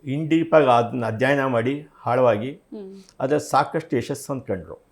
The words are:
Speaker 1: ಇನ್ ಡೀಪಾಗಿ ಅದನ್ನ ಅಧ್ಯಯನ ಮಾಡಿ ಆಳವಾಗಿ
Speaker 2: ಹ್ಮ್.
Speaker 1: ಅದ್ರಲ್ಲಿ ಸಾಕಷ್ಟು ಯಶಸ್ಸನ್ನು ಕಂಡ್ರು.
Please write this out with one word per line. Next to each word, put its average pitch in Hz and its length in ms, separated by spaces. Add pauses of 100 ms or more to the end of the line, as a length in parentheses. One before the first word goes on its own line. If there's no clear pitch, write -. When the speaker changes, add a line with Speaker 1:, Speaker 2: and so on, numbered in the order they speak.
Speaker 1:
ಇನ್ 143 240
ಡೀಪಾಗಿ 160 360
ಅದನ್ನ 120 400
ಅಧ್ಯಯನ 127 400
ಮಾಡಿ 135 420 (180)
ಆಳವಾಗಿ 120 460
Speaker 2:
ಹ್ಮ್. 160 460 (220)
Speaker 1:
ಅದ್ರಲ್ಲಿ 147 300
ಸಾಕಷ್ಟು - 480
ಯಶಸ್ಸನ್ನು 131 440
ಕಂಡ್ರು. 92 340 (160)